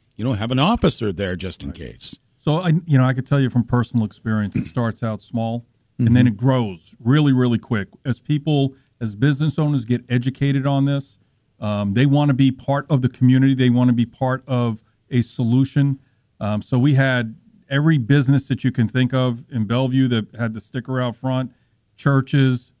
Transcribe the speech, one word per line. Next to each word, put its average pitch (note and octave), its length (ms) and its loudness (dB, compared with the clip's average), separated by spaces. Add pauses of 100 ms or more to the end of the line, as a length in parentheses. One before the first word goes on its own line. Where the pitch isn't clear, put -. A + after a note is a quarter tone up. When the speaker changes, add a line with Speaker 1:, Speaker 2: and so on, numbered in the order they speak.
(180)
Speaker 1:
you G#2+ 80 -8
know, C3 80 0
have A2 180 -4
an B2+ 80 0
officer D#3 540 0
there F#2 240 -4
just F#2+ 260 -10
in C#2 60 -8
Speaker 2:
Right. - 80 -12
Speaker 1:
case. - 400 -14 (220)
Speaker 2:
So D#3 180 -2
I, F3 160 0 (120)
you C#3+ 120 2
know, B2+ 80 4
I B2+ 80 0
could B2+ 120 -4
tell C#3+ 140 0
you C3 100 2
from A#2 140 0
personal A#2 420 -2
experience, G#2+ 500 -6
it - 100 -2
starts A#2 380 -6
out A2 180 -8
small A#2 440 -6 (320)
and B2 100 2
then B2 180 6
Speaker 1:
Mm-hmm. - 80 4
Speaker 2:
it G2 40 -10
grows A#2 600 -2
really, C#3 320 4
really B2 280 2
quick. G2+ 280 -4 (160)
As B2+ 160 -4
people, C#3+ 560 0 (240)
as A2 160 -8
business C#3+ 420 0
owners D3 280 -2
get A#2+ 240 -2
educated C3 580 -2
on C#3 180 0
this, C#3 320 -4 (440)
um, G#2 320 -4
they B2+ 120 2
wanna C#3+ 280 2
be C3 180 2
part C#3 380 -4
of C3+ 120 0
the B2+ 60 -2
community. C3 480 2
They B2+ 140 2
wanna B2 240 2
be A#2 120 0
part B2+ 400 -6
of A#2+ 380 -4 (260)
a B2 120 0
solution. C3+ 760 0 (420)
Um, G#2 200 -4
so B2+ 160 -4
we C3+ 180 4
had B2+ 400 0 (340)
every D3 280 2
business C#3 500 2
that - 180 -4
you B2 80 2
can A2 160 0
think B2+ 240 0
of B2+ 360 -2
in A#2 160 -4
Bellevue B2+ 440 0
that A2+ 280 -4
had A2+ 160 -4
the A2 60 -12
sticker B2+ 420 -8
out A#2+ 140 -4
front, B2+ 360 -4 (460)
churches, C3+ 840 0